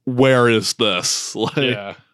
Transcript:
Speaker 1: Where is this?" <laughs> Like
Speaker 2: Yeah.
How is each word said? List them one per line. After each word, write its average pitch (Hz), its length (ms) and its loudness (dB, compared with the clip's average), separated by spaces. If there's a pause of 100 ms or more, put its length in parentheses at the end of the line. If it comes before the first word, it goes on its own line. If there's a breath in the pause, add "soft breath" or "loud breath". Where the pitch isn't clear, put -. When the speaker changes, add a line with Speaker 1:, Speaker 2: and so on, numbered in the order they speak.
Speaker 1:
Where 127 440 4
is 110 260 0
this?" 95 600 -2
<laughs> - 0 -
Like 110 200 -4
Speaker 2:
Yeah. 107 380 -4 (180)